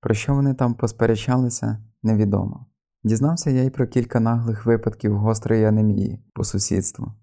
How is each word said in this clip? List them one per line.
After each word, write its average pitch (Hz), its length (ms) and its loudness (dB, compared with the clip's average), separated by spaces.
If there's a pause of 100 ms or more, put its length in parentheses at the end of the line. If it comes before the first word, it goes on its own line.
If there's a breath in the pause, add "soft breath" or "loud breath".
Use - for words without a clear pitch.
Про - 140 0
що 139 200 -2
вони 139 200 2
там 120 200 0
посперечалися, 117 1080 -2 (180)
невідомо. 104 640 0 (380)
Дізнався 139 460 0
я 127 120 2
й 131 80 0
про 127 160 -2
кілька 120 340 0
наглих 113 460 0
випадків 113 500 0
гострої 110 480 2
анемії 107 600 2 (100)
по - 100 -4
сусідству. - 680 -2 (100)